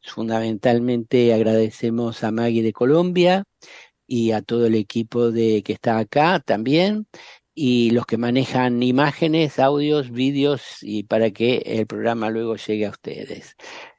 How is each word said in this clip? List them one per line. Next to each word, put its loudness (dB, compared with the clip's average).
Fundamentalmente 0
agradecemos 0
a -2
Maggie 0
de 0
Colombia 2
y 0
a 0
todo 0
el 4
equipo 0
de, 2
que -4
está 0
acá 2
también, 0
y 2
los 0
que -2
manejan 0
imágenes, 0
audios, 0
vídeos, -2
y -6
para 0
que 0
el -4
programa -4
luego -4
llegue -4
a -6
ustedes. -14